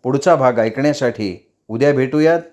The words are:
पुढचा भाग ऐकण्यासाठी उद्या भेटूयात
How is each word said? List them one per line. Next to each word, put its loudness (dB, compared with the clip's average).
पुढचा 2
भाग 0
ऐकण्यासाठी -2
उद्या 0
भेटूयात 0